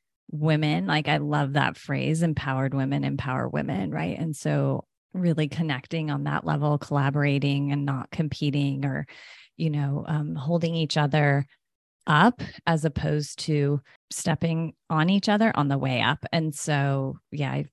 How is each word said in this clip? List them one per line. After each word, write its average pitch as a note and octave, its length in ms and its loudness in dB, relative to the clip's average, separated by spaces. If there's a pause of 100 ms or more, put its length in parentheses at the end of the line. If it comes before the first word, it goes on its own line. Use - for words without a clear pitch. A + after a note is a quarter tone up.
(320)
women. D#3 560 2
Like, D3+ 200 0
I D3 100 2
love D3 360 0
that C#3 240 2
phrase, C#3+ 440 -2
"Empowered C3+ 520 0
women, C#3 320 0
empower C3 420 -4
women," D3 440 -4
right? D#3 280 -4
And D#3+ 160 -4
so C#3 480 -2 (300)
really E3 340 0
connecting D#3 640 -4
on C#3+ 140 -4
that D3 180 -2
level, D3 360 2
collaborating C#3+ 920 0
and C#3+ 140 -2
not C3+ 260 -4
competing C#3+ 720 -2
or, C#3+ 220 -2 (500)
you D#3+ 140 -2
know, D3 360 -2
um, D#3 300 -2
holding E3 400 0
each D#3+ 220 0
other C#3+ 480 4 (640)
up E3+ 340 6 (240)
as D#3+ 200 2
opposed D3+ 540 -2
to C#3+ 420 0 (280)
stepping E3 640 0 (160)
on D#3+ 200 2
each G3 200 2
other G#3+ 260 4
on C#3+ 120 2
the C#3 100 2
way C3 240 0
up. C3 300 0
And D#3+ 240 0
so, C#3 640 0 (120)
yeah, C#3+ 200 -4
I C#3+ 220 -2